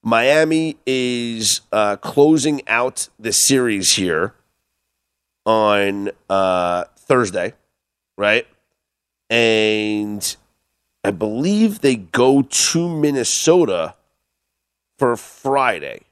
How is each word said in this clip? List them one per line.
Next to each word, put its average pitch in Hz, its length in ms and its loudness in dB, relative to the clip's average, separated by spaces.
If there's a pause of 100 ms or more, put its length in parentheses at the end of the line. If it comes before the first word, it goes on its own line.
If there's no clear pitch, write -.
Miami 156 840 0
is, 120 760 -4 (100)
uh, 104 260 0
closing 147 720 2
out 120 420 -2 (100)
the 110 120 -6
series 113 640 0
here 90 400 -2 (1120)
on, 101 640 0 (200)
uh, 90 560 0 (120)
Thursday, 95 560 -2 (640)
right? 107 300 0 (840)
And 107 1040 0 (680)
I 98 80 -2
believe 160 680 -2
they 131 140 4
go 127 460 2
to - 480 -2
Minnesota 147 1040 0 (1040)
for 120 180 0
Friday 110 960 -4